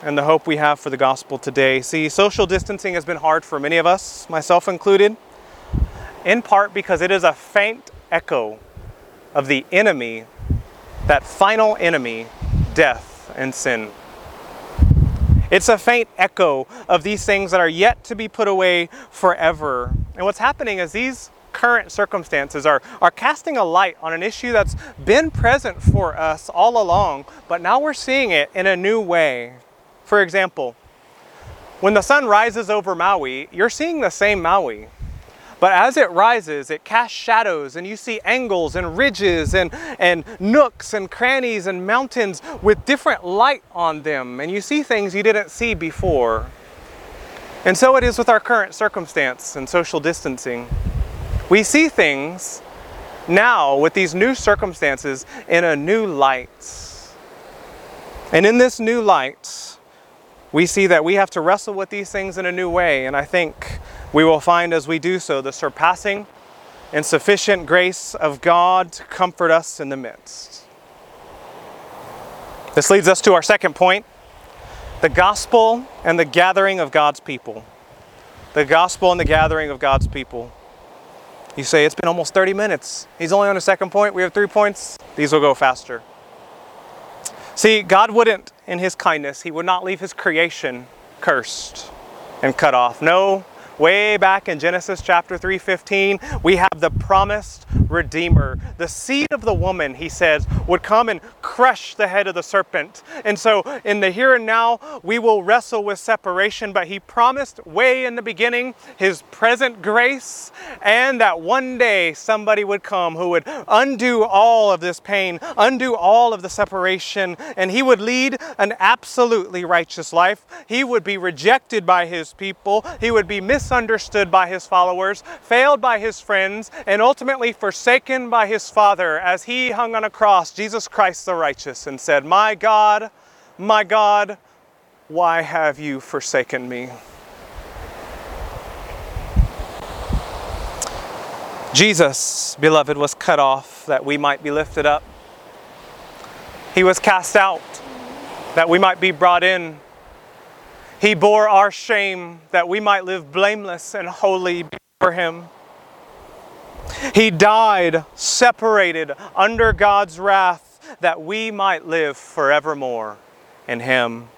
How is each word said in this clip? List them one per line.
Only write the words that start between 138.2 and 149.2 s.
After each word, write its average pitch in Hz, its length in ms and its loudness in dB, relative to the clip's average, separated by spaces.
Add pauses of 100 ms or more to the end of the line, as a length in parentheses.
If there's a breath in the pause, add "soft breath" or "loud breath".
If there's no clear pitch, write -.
Jesus, 156 840 0
beloved, 147 360 2
was 143 200 -2
cut 156 240 2
off 135 480 -2
that 135 180 -2
we 143 120 -2
might 143 260 -2
be 147 80 -6
lifted 151 340 -4
up. 147 160 2 (1700)
He 185 80 4
was 185 160 4
cast 185 360 2
out 190 460 0 (720)
that 165 160 4
we 170 80 6
might 185 220 4
be 190 100 2
brought 175 340 2